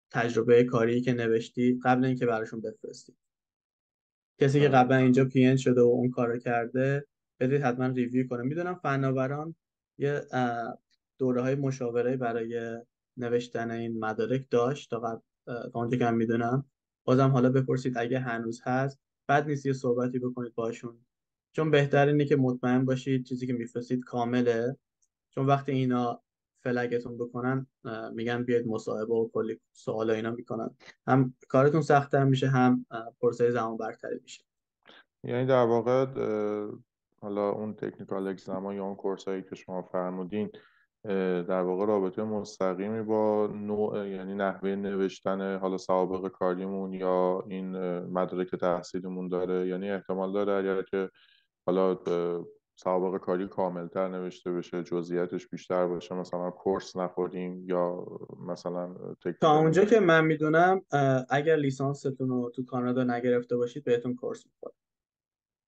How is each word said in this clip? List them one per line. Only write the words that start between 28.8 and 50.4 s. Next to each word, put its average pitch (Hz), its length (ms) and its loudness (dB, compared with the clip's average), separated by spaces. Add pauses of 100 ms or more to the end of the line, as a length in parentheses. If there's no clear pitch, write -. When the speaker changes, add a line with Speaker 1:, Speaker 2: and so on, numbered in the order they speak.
Speaker 1:
و 113 200 2
کلی 110 260 -4 (120)
سوال 110 380 -4
و 110 40 4
اینا 110 160 -2
می‌کنن. 117 460 -8 (300)
هم 127 280 4 (140)
کارتون 147 340 4
سخت‌تر 139 420 4
می‌شه، 135 240 4
هم، 127 420 4
اه، 117 300 -12
پروسهٔ 120 300 2
زمان 113 260 -2
برتری - 460 -8
می‌شه. - 220 -20 (800)
Speaker 2:
یعنی 123 220 -2
در 127 180 6
واقع، 117 280 4 (240)
اه، 104 540 -2 (500)
حالا 104 300 -2
اون 107 240 -4
تکنیکال 98 540 -6
اگزما 95 460 -6
یا 98 100 -6
اون 98 120 -6
کورسایی 95 460 -6
که 95 140 -14
شما 92 260 -8
فرمودین، 92 680 -4 (540)
اه، 92 380 0
در 92 200 -2
واقع 92 240 0
رابطه 101 380 0
مستقیمی 101 800 -4
با 107 520 2
نوع، 104 540 -4
یعنی 95 260 -8
نحوهٔ 98 420 -2
نوشتن 95 840 -2
حالا 95 200 -2
سوابق 92 540 0
کاریمون 95 600 -4
یا 92 560 0
این، 92 280 -8
اه، 90 240 -4
مدارک 90 560 -4
تحصیلیمون 90 720 -4
داره؟ 92 400 -2
یعنی 92 220 -6
احتمال 95 420 -4
داره 101 200 0